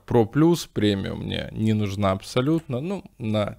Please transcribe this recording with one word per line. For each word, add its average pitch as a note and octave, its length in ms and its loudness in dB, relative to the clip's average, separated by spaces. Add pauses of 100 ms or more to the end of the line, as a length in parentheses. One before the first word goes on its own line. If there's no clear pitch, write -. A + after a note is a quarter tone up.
Pro A#2 260 2
Plus, D#3+ 400 2
премиум G2 520 0
мне F#2+ 280 -6
не A2 200 0
нужна G2+ 400 0
абсолютно. B2+ 680 -2
Ну, F#3 240 -6 (140)
на G#2+ 400 -2